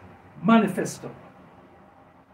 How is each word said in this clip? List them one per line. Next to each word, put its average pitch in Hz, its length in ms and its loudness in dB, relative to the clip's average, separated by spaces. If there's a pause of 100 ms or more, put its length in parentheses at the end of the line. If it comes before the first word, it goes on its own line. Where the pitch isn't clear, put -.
(420)
manifesto 202 720 2 (1200)